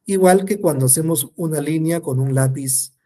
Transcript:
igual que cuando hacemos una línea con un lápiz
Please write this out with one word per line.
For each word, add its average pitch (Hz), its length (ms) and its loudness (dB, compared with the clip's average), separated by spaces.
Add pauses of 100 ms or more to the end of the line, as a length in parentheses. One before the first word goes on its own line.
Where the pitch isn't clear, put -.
igual 190 400 4
que 202 160 -4
cuando 139 260 0
hacemos 156 500 0
una 156 240 -4
línea 160 400 -2
con 135 180 -4
un 135 160 0
lápiz 131 580 -2 (140)